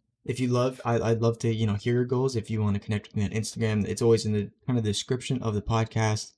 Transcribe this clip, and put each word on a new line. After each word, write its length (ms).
if 140
you 100
love, 360
I, 160
I'd 220
love 180
to, 120
you 140
know, 80
hear 200
your 100
goals. 320
If 140
you 120
wanna 160
connect 300
with 80
me 80
on 60
Instagram, 580
it's 140
always 220
in 80
the, 180
kind 120
of 60
the 60
description 520
of 120
the 80
podcast. 760